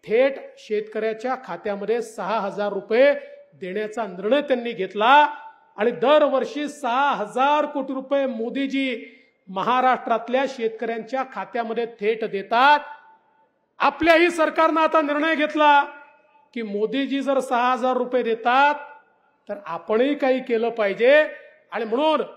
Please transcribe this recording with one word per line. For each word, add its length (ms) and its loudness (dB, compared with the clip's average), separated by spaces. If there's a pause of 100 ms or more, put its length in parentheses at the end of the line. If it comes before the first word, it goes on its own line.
थेट 340 0 (200)
शेतकऱ्याच्या 760 -6 (100)
खात्यामध्ये 560 -4
सहा 380 -4
हजार 340 -4
रुपये 400 4 (400)
देण्याचा 540 -8
निर्णय 340 0
त्यांनी 300 -4
घेतला 420 2 (640)
आणि 140 0
दरवर्षी 800 2
सहा 440 -2
हजार 520 0
कोटी 280 -6
रुपये 320 -2
मोदीजी 760 -4 (460)
महाराष्ट्रातल्या 1000 0
शेतकऱ्यांच्या 760 -6 (100)
खात्यामध्ये 520 -6 (140)
थेट 260 -2
देतात. 540 4 (1000)
आपल्याही 520 4
सरकारनं 500 0
आता 200 2
निर्णय 340 -2
घेतला 480 4 (680)
की 80 -8
मोदीजी 600 -2
जर 180 0
सहा 320 0
हजार 260 0
रुपये 260 -2
देतात 520 2 (760)
तर 160 -8
आपणही 500 0
काही 240 2
केलं 300 -2
पाहिजे 440 2 (580)
आणि 140 -6
म्हणून 360 0 (160)